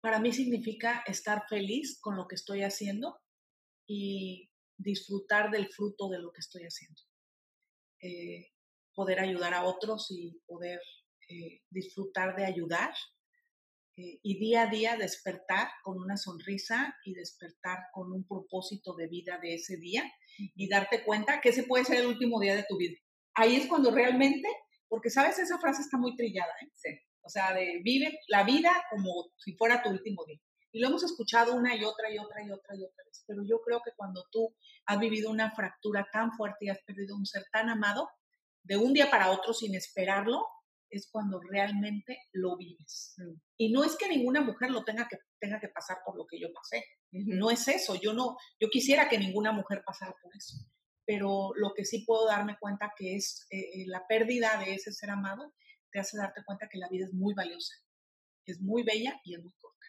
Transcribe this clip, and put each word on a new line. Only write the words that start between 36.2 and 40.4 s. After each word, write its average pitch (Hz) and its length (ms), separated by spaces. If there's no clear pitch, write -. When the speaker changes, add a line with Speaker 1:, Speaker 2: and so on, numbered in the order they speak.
Speaker 1:
fuerte 202 340
y - 20
has 196 160
perdido 202 320
un 202 80
ser 196 280
tan 226 180
amado, 214 400
de 190 120
un 240 160
día 285 180
para 196 200
otro 208 240
sin 208 200
esperarlo, 202 720